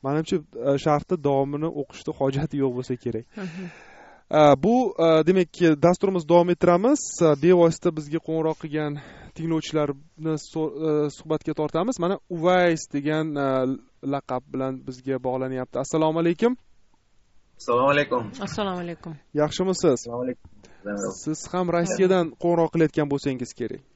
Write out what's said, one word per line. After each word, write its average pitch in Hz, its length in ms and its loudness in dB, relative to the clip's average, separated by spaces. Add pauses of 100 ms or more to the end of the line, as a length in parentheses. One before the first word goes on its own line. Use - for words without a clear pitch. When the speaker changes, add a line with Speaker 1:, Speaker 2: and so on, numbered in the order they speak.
Speaker 1:
Menimcha, 151 400 -2
e, 139 360 -2
sharhni 151 440 0
davomini 143 480 0
o'qishda - 480 -10
hojati 139 400 -2
yo'q 135 160 0
bo'lsa 123 240 -6
kerak. 113 280 -6 (120)
Speaker 2:
Mhm. 185 280 -10 (680)
Speaker 1:
E, 151 100 4 (160)
bu, 190 180 4 (220)
e, 165 100 4 (140)
demak, 180 320 2 (240)
dasturimiz 175 480 2
davom 170 240 6
ettiramiz. 180 500 4 (200)
E, 156 180 6
bevosita 170 560 4
bizga 151 240 -8
qo'ng'iroq 160 400 -4
qilgan 151 400 -6 (380)
tinglovchilarni 156 1040 -4
so-, 156 340 -6
e, 151 360 -2
suhbatga 156 440 -6
tortamiz. 160 460 -2
Mana 180 260 0
Uvays 175 640 2
degan, 151 460 -2
e, 139 120 -2 (560)
laqab 135 440 -6
bilan 131 400 -6
bizga 131 300 -6
bog'lanyapti. 127 640 -4
Assalomu 156 400 0
alaykum. 175 380 0 (1000)
Speaker 3:
Assalomu 123 320 0
alaykum. 143 420 0 (100)
Speaker 2:
Assalomu 196 380 -4
alaykum. 170 340 -12 (180)
Speaker 1:
Yaxshimisiz? 170 600 0
Speaker 3:
Assalomu 120 320 -4
alaykum. - 260 -8 (640)
Speaker 1:
Siz - 340 -8
ham 180 220 -2
Rossiyadan 180 640 2
qo'ng'iroq 170 400 0
qilayotgan 156 380 2
bo'lsangiz 135 440 -4
kerak. 120 280 -8 (140)